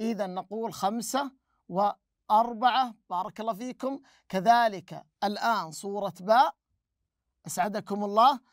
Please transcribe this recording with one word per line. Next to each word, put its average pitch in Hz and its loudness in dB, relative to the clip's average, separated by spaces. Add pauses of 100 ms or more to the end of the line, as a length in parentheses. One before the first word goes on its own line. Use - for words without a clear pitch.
إذن 202 -4
نقول 202 -6
خمسة 233 -4 (380)
وأربعة، 220 0 (160)
بارك 185 -6
الله 220 -4
فيكم. 254 -8 (280)
كذلك 202 0 (200)
الآن 202 -2
صورة 202 -6
باء، 233 4 (920)
أسعدكم 202 -4
الله، 220 4 (120)